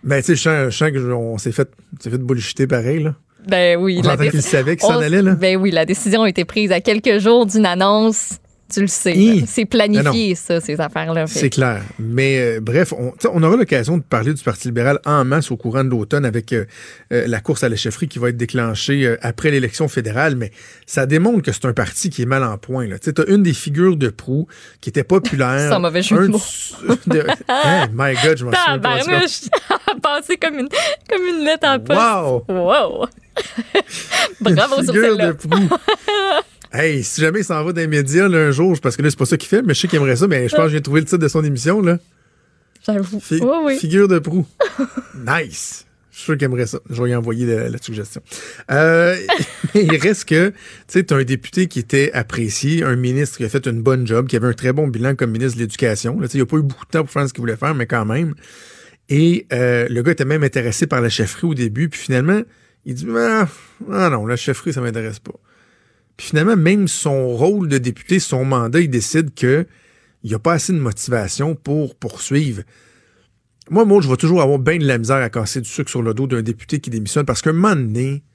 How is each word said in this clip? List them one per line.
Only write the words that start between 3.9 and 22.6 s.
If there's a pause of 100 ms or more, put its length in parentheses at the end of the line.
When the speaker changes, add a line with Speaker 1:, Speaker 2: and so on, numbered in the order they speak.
Speaker 1:
On
Speaker 2:
la
Speaker 1:
sentait
Speaker 2:
déc-,
Speaker 1:
qu'il
savait
que
Speaker 2:
on
Speaker 1:
s'en
allait,
là.
Speaker 2:
ben
oui,
la
décision
a
été
prise
à
quelques
jours
d'une
annonce. (340)
Tu
le
sais,
Speaker 1:
Hi.
Speaker 2:
là.
C'est
planifié,
Speaker 1:
Ben
non.
Speaker 2:
ça,
ces
affaires-là.
Fait
Speaker 1:
C'est
clair. (160)
Mais,
euh,
bref,
on,
tu
sais,
on
aura
l'occasion
de
parler
du
Parti
libéral
en
masse
au
courant
de
l'automne
avec,
euh, (460)
euh,
la
course
à
la
chefferie
qui
va
être
déclenchée,
euh,
après
l'élection
fédérale.
Mais (340)
ça
démontre
que
c'est
un
parti
qui
est
mal
en
point,